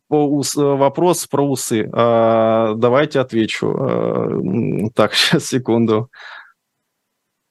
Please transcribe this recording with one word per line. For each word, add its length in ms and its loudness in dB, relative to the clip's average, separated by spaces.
по 200 2
ус-, 280 -2
э, 60 0
вопрос 640 2
про 160 -2
усы. 500 -2
Э, 840 2
давайте 440 0
отвечу. 480 -2
Э, 640 -2
м, 600 -2
так, 220 2
<laughs> 20 -4
щас, 300 0
секунду. 640 0